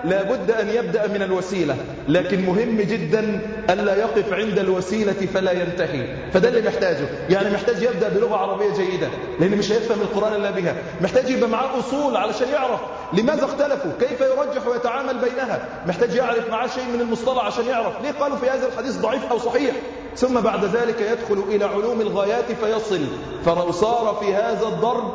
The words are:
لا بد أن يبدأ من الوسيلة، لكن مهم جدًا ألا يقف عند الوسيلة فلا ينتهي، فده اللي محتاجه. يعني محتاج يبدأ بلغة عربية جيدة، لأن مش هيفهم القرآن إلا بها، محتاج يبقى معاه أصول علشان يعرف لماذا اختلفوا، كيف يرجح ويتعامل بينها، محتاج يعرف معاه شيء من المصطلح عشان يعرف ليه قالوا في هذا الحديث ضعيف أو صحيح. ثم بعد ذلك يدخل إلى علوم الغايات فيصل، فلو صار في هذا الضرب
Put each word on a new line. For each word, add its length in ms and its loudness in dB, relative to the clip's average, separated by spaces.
لا 200 2
بد 280 0
أن 180 0
يبدأ 380 0
من 140 0
الوسيلة، 540 0
لكن 380 2
مهم 360 2
جدًا 580 0
ألا 260 2
يقف 380 0
عند 260 0
الوسيلة 760 0
فلا 180 2
ينتهي، 840 -2
فده 160 6
اللي 120 4
محتاجه. 440 0
يعني 240 4
محتاج 280 0
يبدأ 280 2
بلغة 260 2
عربية 380 0
جيدة، 340 0
لأن 180 4
مش 140 0
هيفهم 300 2
القرآن 320 0
إلا 180 -2
بها، 240 -2
محتاج 280 2
يبقى 200 2
معاه 300 0
أصول 380 0
علشان 320 0
يعرف 300 0
لماذا 320 2
اختلفوا، 540 -2
كيف 220 0
يرجح 460 0
ويتعامل 500 -2
بينها، 480 -2
محتاج 280 0
يعرف 340 0
معاه 180 -2
شيء 260 -4
من 80 0
المصطلح 440 0
عشان 200 -2
يعرف 280 0
ليه 80 -2
قالوا 260 -2
في 120 2
هذا 180 0
الحديث 300 -4
ضعيف 340 0
أو 60 0
صحيح. 380 0
ثم 240 2
بعد 260 2
ذلك 360 0
يدخل 480 0
إلى 160 4
علوم 360 0
الغايات 440 2
فيصل، 360 0
فلو 260 2
صار 500 2
في 120 2
هذا 340 2
الضرب 480 0